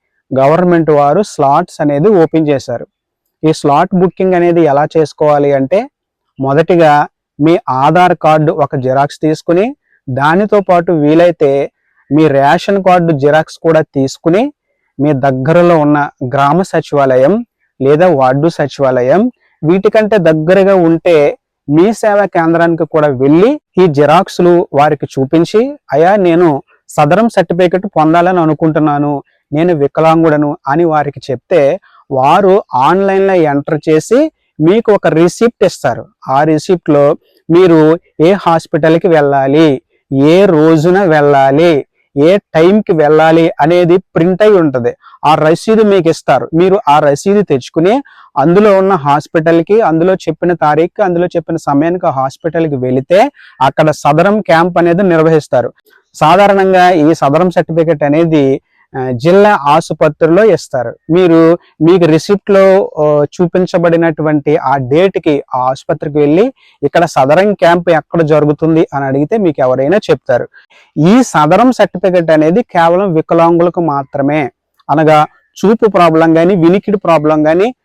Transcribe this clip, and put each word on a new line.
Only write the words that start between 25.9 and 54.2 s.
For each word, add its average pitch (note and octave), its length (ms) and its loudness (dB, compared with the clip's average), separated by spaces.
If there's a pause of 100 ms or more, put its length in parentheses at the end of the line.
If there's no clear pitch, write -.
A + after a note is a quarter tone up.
"అయ్యా, E3+ 220 2
నేను E3+ 480 0 (260)
సదరం F3+ 400 0
సర్టిఫికెట్ F3+ 580 -2
పొందాలని F3 520 0
అనుకుంటున్నాను, D3+ 840 -2 (300)
నేను E3+ 220 0
వికలాంగుడను" D3+ 840 0 (100)
అని D#3+ 180 0
వారికి D3 360 -4 (100)
చెప్తే D3 480 -2 (320)
వారు F3+ 520 2 (120)
ఆన్లైన్లో F#3+ 580 0
ఎంటర్ D3+ 460 -2 (100)
చేసి A#3 420 0 (300)
మీకు G#3 300 2
ఒక F#3+ 160 -2
రిసిప్ట్ F3 560 0
ఇస్తారు. B2 420 -4 (240)
ఆ C3+ 140 0
రిసిప్ట్లో D#3 720 0 (360)
మీరు E3 480 4 (220)
ఏ F3 120 2
హాస్పిటల్కి E3 760 -2
వెళ్ళాలి, C#3+ 760 0 (320)
ఏ D#3+ 320 2
రోజున E3 580 2
వెళ్ళాలి, D3 800 2 (380)
ఏ F#3 140 4
టైంకి G3 540 0
వెళ్ళాలి D#3+ 600 2 (100)
అనేది F3 360 2
ప్రింట్ F3+ 440 -4
అయి G#3+ 100 4
ఉంటది. C3 420 0 (320)
ఆ D3+ 100 2
రసీదు E3+ 480 0
మీకు G3 260 2
ఇస్తారు. C3+ 440 -2
మీరు F#3 260 2 (100)
ఆ D3+ 100 2
రసీదు D3+ 420 0
తెచ్చుకుని E3 640 -2 (340)
అందులో F#3+ 400 2
ఉన్న F#3+ 160 0
హాస్పిటల్కి, E3 880 0
అందులో E3+ 320 0
చెప్పిన F3 400 -4
తారీఖుకి, D#3+ 480 -2
అందులో F3+ 240 -2
చెప్పిన E3+ 300 -6
సమయానికి D#3+ 520 -4
ఆ - 20 0
హాస్పిటల్కి C#3+ 640 -6
వెళితే C3+ 560 0 (300)
అక్కడ D3+ 300 0
సదరం F3 500 0